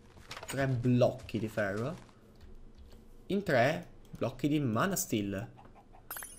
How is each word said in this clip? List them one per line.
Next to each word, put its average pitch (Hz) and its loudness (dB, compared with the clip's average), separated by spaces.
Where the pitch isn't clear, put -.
tre 135 0
blocchi 123 4
di 107 -4
ferro, 107 -2
in 196 0
tre 156 4
blocchi - -2
di 147 2
mana 143 0
steel. 101 -2